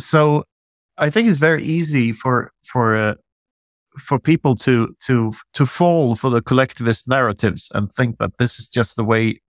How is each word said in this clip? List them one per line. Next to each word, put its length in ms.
so 400
I 120
think 180
it's 100
very 260
easy 480
for, 400
for, 320
uh, 180
for 220
people 360
to, 380
to, 260
to 120
fall 480
for 160
the 120
collectivist 680
narratives 680
and 160
think 280
that 200
this 200
is 100
just 280
the 80
way 440